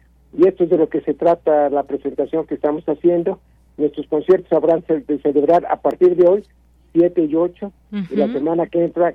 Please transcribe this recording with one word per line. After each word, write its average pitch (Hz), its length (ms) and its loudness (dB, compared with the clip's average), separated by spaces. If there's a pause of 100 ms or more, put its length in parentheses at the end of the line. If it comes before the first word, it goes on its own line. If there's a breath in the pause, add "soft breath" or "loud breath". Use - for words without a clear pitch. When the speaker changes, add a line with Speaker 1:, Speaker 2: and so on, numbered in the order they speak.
(380)
Speaker 1:
y 170 100 6
esto 185 180 0
es 160 40 -8
de 180 80 2
lo 156 120 2
que 151 120 -2
se 151 120 -4
trata 156 560 2
la 139 140 -2
presentación 139 640 -6
que 147 80 -6
estamos 151 320 -4
haciendo. 170 520 -2 (380)
Nuestros 147 300 -4
conciertos 180 440 -2
habrán 165 360 0
ce-, 156 140 -2
de 143 180 -6
celebrar 147 500 0
a - 80 -2
partir 175 380 0
de 175 120 4
hoy, 202 160 2 (500)
siete 175 300 2
y 151 120 -2
ocho, 180 360 -4 (180)
y 202 280 -6
la - 80 2
Speaker 2:
Ujú. 226 80 -6
Speaker 1:
semana 160 340 -2
que 170 160 -2
entra, 170 320 -2